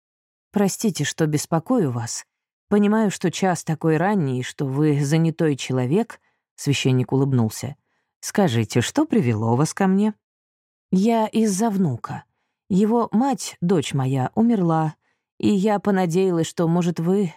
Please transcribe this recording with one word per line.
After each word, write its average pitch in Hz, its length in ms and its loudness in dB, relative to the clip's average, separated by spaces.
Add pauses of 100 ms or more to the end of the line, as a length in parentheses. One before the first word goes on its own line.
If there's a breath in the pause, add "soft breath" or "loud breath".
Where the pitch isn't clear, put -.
(520)
"Простите, 196 540 -2
что - 220 -2
беспокою 160 640 -2
вас. 117 340 -8 (480)
Понимаю, 208 380 2
что - 180 -4
час 180 340 -2
такой 156 340 0
ранний, 156 440 0
что - 240 -6
вы 143 400 2
занятой 160 500 2
человек", 131 640 -2 (360)
священник 127 560 0
улыбнулся. 135 640 0 (440)
"Скажите, 120 600 0
что - 240 -2
привело 120 500 0
вас 151 200 -2
ко 202 100 0
мне?" 202 300 0 (760)
"Я 220 380 2
из-за 220 420 0
внука. 156 540 -2 (460)
Его 214 420 2
мать, 254 500 -2
дочь 170 320 0
моя, 131 400 -2
умерла, 170 640 0 (420)
и 214 120 0
я 202 280 2
понадеялась, 185 680 0
что, 175 200 -2
может, 175 320 0
вы 180 380 0